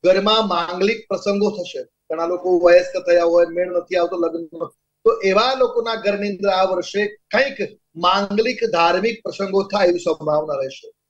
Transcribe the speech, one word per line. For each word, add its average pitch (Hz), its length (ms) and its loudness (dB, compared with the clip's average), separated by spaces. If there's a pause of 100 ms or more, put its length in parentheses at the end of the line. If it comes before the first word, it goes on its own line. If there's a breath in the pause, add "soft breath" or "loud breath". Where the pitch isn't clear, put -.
ઘરમાં 202 440 2
માંગલિક 180 600 -2
પ્રસંગો 202 420 -2
થશે. - 340 -10
ઘણા - 420 -8
લોકો 175 340 0
વયસ્ક 180 500 4
થયા 170 140 4
હોય, 170 220 4
મેળ 175 220 -4
નથી 180 280 -4
આવતો 175 200 0
લગ્નનો, 165 500 -6 (380)
તો - 180 2
એવા 208 380 2
લોકોના 233 360 0
ઘરની 202 340 -4
અંદર 196 200 -2
આ 185 140 2
વર્ષે 185 440 -2
કંઈક - 720 -4 (160)
માંગલિક 202 640 0 (140)
ધાર્મિક 180 520 0
પ્રસંગો 196 400 -2
થાય 196 240 0
એવી 175 120 2
સંભાવના 151 540 -2
રહેશે. 135 380 -8 (180)